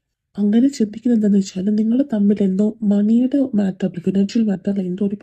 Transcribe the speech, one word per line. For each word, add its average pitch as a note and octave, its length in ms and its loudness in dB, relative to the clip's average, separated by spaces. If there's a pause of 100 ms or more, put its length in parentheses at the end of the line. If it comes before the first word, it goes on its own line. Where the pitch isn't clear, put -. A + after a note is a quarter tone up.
(380)
അങ്ങനെ G#3+ 300 2
ചിന്തിക്കുന്നത് A3+ 500 -2
എന്താണെന്ന് G#3 200 2
വെച്ചാൽ F#3+ 240 -4
നിങ്ങൾ A3 500 0
തമ്മിൽ G#3 280 2
എന്തോ G3+ 420 0
മണിയുടെ A3+ 760 0
മാറ്ററിൽ, F#3 440 -2
ഫിനാൻഷ്യൽ G3 420 0
മാറ്ററിൽ G3 440 -2
എന്തോ F#3 200 -4
ഒരു G3+ 160 -4